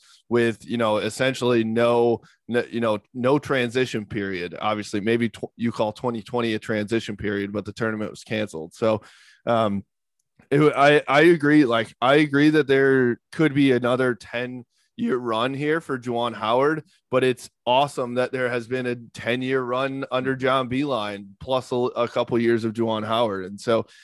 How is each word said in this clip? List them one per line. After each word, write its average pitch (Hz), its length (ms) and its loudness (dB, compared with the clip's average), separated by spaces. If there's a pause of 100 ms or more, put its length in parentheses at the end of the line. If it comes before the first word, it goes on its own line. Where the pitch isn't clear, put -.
(300)
with, 117 340 0
you 120 140 -4
know, 107 180 2
essentially 120 680 0
no, 120 580 2 (260)
no, 117 220 0
you 117 100 -6
know, 110 180 0 (140)
no 127 260 0
transition 123 680 -2
period. 95 520 -8
Obviously, 107 420 -4
maybe 117 280 0
tw-, - 280 -12
you 117 160 -4
call 107 200 -2
twenty 117 300 -6
twenty 117 320 -4
a 110 40 -4
transition 107 580 -4
period, 101 360 -6
but 101 140 -8
the 104 80 -12
tournament 110 360 -6
was - 140 -18
canceled. 101 500 -8
So, 110 280 0 (440)
um, 110 380 0 (680)
it 135 60 4
w-, 147 180 4
I, 143 320 6
I 139 140 4
agree. 151 460 6
Like, 113 340 0
I 135 160 4
agree 147 320 4
that 156 180 4
there 135 540 2 (120)
could 151 220 0
be 139 180 4
another 123 420 2
ten-year 123 1000 -8
run 123 380 -2
here 147 260 -2
for 143 180 -6
Juwan 117 360 -4
Howard, 127 500 0 (260)
but 131 120 2
it's 127 260 0 (180)
awesome 127 480 0
that 127 180 0
there 127 160 -2
has 120 180 -4
been 123 200 -4
a 120 100 -2
ten-year 127 640 -4
run 135 480 -4
under 131 240 -2
John 131 340 0
Beilein, 110 600 -4 (120)
plus 127 300 -2
a, 127 60 0
a 120 320 0
couple 120 300 -2
years 117 260 2
of 110 80 -2
Juwan 110 340 -2
Howard. 110 380 -2
And 101 160 -14
so, 113 260 0 (180)